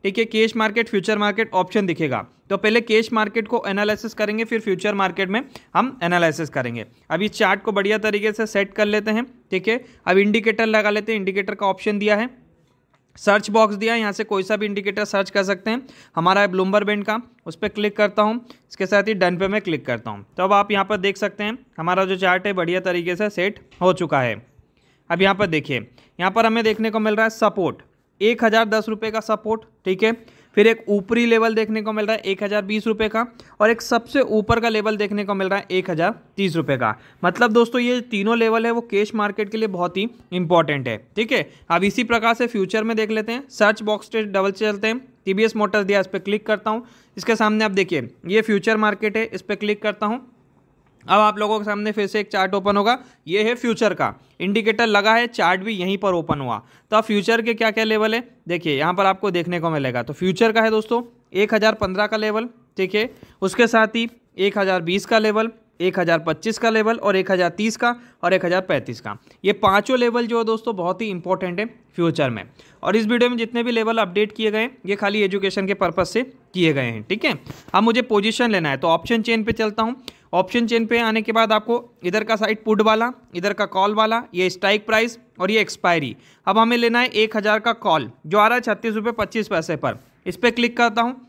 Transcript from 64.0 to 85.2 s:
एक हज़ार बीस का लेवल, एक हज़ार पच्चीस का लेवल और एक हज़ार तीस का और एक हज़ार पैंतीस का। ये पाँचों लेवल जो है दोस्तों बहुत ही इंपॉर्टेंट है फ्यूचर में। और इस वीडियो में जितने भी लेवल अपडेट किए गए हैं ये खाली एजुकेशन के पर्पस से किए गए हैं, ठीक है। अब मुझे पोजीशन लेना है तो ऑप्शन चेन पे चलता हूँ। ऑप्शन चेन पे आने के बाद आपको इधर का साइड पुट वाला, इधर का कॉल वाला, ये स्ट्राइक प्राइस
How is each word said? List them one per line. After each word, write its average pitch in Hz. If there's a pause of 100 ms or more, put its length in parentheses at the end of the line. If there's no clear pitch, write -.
एक 196
हज़ार 190
बीस 185
का 226
लेवल, 220 (300)
एक 185
हज़ार 165
पच्चीस 165
का 202
लेवल 220
और 196
एक 190
हज़ार 180
तीस 214
का 240 (280)
और 175
एक 185
हज़ार 180
पैंतीस 127
का। 104 (280)
ये 196
पाँचों 208
लेवल 240
जो 233
है 226
दोस्तों 220
बहुत 180
ही 220
इंपॉर्टेंट 180
है 220 (280)
फ्यूचर 151
में। 101 (380)
और 185
इस 226
वीडियो 240
में 247
जितने 233
भी 240
लेवल 226
अपडेट 208
किए 214
गए 214
हैं 247 (100)
ये 196
खाली 208
एजुकेशन 190
के 196
पर्पस 170
से 226
किए 180
गए 135
हैं, 113
ठीक 208
है। 160 (360)
अब 196
मुझे 233
पोजीशन 226
लेना 175
है 135
तो 170
ऑप्शन 185
चेन 226
पे 226
चलता 220
हूँ। 247 (320)
ऑप्शन 208
चेन 226
पे 233
आने 226
के 220
बाद 220
आपको 214 (300)
इधर 202
का 220
साइड 214
पुट 214
वाला, 220 (240)
इधर 185
का 196
कॉल 196
वाला, 220 (120)
ये 180
स्ट्राइक 208
प्राइस 226 (220)